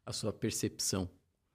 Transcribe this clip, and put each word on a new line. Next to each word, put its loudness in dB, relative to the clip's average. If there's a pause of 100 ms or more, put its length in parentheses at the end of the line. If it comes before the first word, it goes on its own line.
a -6
sua -2
percepção. 0 (460)